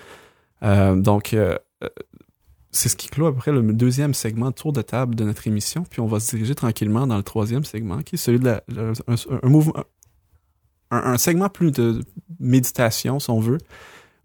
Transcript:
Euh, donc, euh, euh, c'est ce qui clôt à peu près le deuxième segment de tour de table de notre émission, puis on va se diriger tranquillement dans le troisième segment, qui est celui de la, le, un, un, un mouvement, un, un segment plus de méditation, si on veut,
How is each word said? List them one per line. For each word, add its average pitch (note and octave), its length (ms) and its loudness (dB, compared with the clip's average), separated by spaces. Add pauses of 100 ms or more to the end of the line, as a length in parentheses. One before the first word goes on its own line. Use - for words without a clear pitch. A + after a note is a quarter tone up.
(640)
Euh, G2 320 4
donc, G#2 380 2
euh, G#2 240 2 (260)
euh, - 60 -8 (800)
c'est - 180 -2
ce - 60 0
qui - 140 -12
clôt D#3 180 0
à D3+ 60 2
peu C3 60 -4
près C3+ 120 -2
le C3+ 120 4 (100)
deuxième B2+ 420 2
segment A2+ 360 -2
de B2+ 40 -8
tour D#3 180 -6
de C3 100 -2
table A#2+ 340 -2
de A2+ 80 -2
notre G#2 240 -4
émission, G#2+ 420 -4
puis - 100 -8
on A2+ 60 -2
va G#2+ 140 0
se A2 160 -4
diriger A2 180 -2
tranquillement A2+ 540 0
dans A2+ 80 0
le G2 80 -2
troisième A2+ 400 -2
segment, A2 380 -8
qui - 120 -10
est F3 40 -6
celui A#2+ 200 2
de B2+ 60 2
la, A#2+ 240 0
le, A2+ 240 -6 (160)
un, A#2+ 60 2
un, B2 280 -4
un B2+ 60 2
mouvement, D3+ 260 6 (1160)
un, A#2+ 60 0 (160)
un A#2+ 40 0
segment F3 300 2
plus E3+ 240 0
de A#2 280 0 (380)
méditation, B2+ 800 0
si C#3 120 -6
on A2+ 100 2
veut, A#2 180 0 (680)